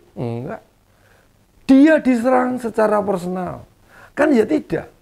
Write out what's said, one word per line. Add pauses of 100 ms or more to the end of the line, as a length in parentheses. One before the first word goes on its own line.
(120)
Enggak. (1040)
Dia
diserang
secara
personal. (480)
Kan
ya
tidak.